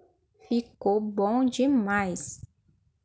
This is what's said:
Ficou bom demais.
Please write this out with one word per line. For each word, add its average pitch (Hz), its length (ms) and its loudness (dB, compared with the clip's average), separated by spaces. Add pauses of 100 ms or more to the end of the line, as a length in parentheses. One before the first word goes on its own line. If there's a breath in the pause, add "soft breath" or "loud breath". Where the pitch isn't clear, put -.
(500)
Ficou 220 500 0
bom 214 460 0
demais. 208 960 0 (640)